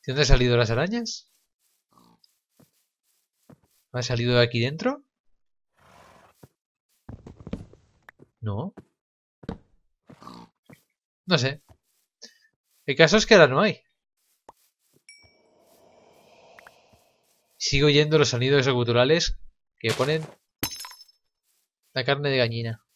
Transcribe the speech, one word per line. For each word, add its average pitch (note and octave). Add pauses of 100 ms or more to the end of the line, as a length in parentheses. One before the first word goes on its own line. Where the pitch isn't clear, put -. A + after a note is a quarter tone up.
¿De C3
dónde C#3+
han C3
salido B2
las A#2
arañas? G#3 (2500)
¿Han B2
salido A#2+
de A#2+
aquí A#2+
dentro? D#3+ (3500)
No. A2 (2500)
No F3+
sé. C3 (1200)
El C#3
caso E3
es G#3+
que A3+
ahora D#3+
no C3
hay. G3 (3750)
Sigo C#3+
oyendo D3+
los C#3+
sonidos C3
guturales B2 (420)
que A2+
ponen D3+ (1700)
la C3
carne C#3+
de C3
gallina. A#2 (100)